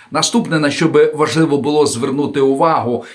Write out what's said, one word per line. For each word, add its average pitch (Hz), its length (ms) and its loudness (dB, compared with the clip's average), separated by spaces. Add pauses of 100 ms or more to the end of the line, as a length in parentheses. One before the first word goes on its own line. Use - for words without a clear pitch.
(120)
Наступне, 156 480 -2
на 143 120 0
що 160 160 0
би 151 280 4
важливо 147 420 0
було 147 280 0
звернути 135 540 -4
увагу, 135 760 0